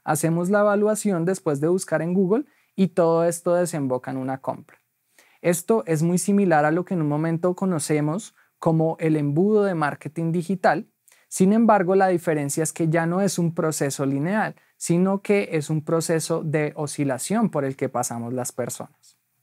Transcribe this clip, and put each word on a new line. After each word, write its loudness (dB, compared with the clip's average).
hacemos 0
la 4
evaluación 0
después -2
de 0
buscar 0
en -2
Google 2
y 2
todo 2
esto 0
desemboca -2
en -6
una -6
compra. -10
Esto 0
es 2
muy 2
similar 4
a 2
lo 0
que -6
en 0
un 0
momento 0
conocemos -2
como 2
el 2
embudo 2
de 0
marketing -4
digital. 0
Sin 2
embargo, 4
la 4
diferencia -2
es -4
que -2
ya 0
no -2
es -2
un 0
proceso -2
lineal, -2
sino 0
que 0
es -2
un -2
proceso -2
de -2
oscilación -2
por -2
el -6
que -2
pasamos -6
las -6
personas. -12